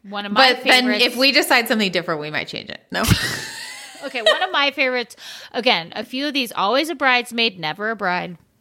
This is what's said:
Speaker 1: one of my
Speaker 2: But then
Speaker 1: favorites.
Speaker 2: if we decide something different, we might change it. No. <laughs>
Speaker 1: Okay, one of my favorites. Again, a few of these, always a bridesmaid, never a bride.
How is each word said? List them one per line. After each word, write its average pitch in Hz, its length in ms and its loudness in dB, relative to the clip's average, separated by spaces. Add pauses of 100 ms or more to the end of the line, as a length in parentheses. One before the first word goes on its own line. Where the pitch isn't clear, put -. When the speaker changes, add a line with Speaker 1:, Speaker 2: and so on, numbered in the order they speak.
Speaker 1:
one 202 220 -10
of 202 60 -8
my 254 220 6
Speaker 2:
But 247 100 -4
then 254 220 6
Speaker 1:
favorites. 240 200 2
Speaker 2:
if 240 120 -2
we 262 160 4
decide 262 340 4
something 220 240 2
different, 165 300 -2
we 151 100 -8
might 147 160 -4
change - 220 -10
it. - 120 -14 (100)
No. - 160 -2
<laughs> - 60 4 (920)
Speaker 1:
Okay, 262 160 -6
one 302 220 4
of 370 80 -2
my 285 200 2
favorites. 254 440 -2 (380)
Again, 202 420 0
a 220 80 -6
few 277 240 -6
of 285 60 -4
these, 254 180 -2
always 254 380 0
a 349 60 -6
bridesmaid, 240 640 0
never 175 320 -6
a 226 60 -4
bride. 180 420 -4 (240)